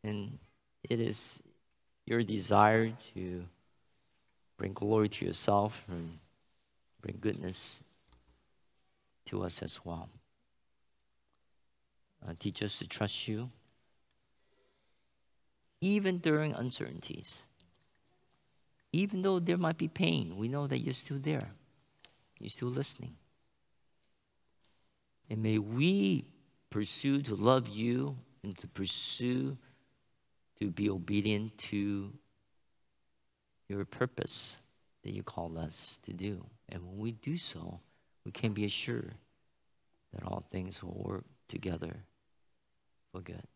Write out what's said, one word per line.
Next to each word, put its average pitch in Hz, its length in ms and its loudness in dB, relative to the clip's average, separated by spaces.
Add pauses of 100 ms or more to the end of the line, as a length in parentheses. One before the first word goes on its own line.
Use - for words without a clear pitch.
And 104 360 -4 (440)
it 117 180 0
is - 420 -4 (640)
your 117 180 2
desire 107 720 6 (220)
to 90 300 -6 (1120)
bring 98 160 -4
glory 107 340 4
to - 160 -4
yourself 101 640 4
and 82 300 -6 (800)
bring - 200 -8
goodness - 640 -2 (1400)
to 98 160 -4
us 90 200 -4
as - 200 -8
well. 85 280 -8 (2250)
Uh, 82 120 -8
teach - 240 -2
us 104 160 -2
to - 80 -6
trust - 400 -2
you, 113 240 -4 (2250)
even 190 380 4
during 156 340 4
uncertainties. - 880 -6 (1500)
Even 190 300 2
though 196 160 6
there 170 180 2
might 165 220 2
be 165 100 0
pain, 160 480 2
we 110 120 0
know 143 180 -2
that 131 140 0
you're 131 140 -2
still 139 240 -6
there. 135 320 -2 (880)
You're - 120 -10
still 123 180 -4
listening. 127 480 -6 (2250)
And 110 120 -2
may 110 160 4
we 160 680 4 (420)
pursue 139 540 0
to 117 120 -2
love 117 340 6
you 120 480 0 (260)
and 95 160 -6
to 90 100 -12
pursue 127 880 -2 (1040)
to 104 100 2
be 101 180 2
obedient 104 680 2
to 101 540 -2 (1600)
your 98 160 -4
purpose - 720 -4 (460)
that 101 100 -8
you 101 120 -6
call 82 340 -6
us - 460 -6
to - 80 -10
do. 92 340 -6 (220)
And 95 180 -8
when 95 120 -10
we 113 140 -2
do 135 240 -4
so, 85 440 -8 (440)
we - 60 -8
can 110 220 -2
be 104 120 0
assured 110 500 -2 (1000)
that - 100 -8
all - 300 -4
things 92 280 -6
will 92 240 -8
work 95 200 -6 (240)
together 82 480 -6 (1120)
for 92 100 -12
good. 87 220 -12 (140)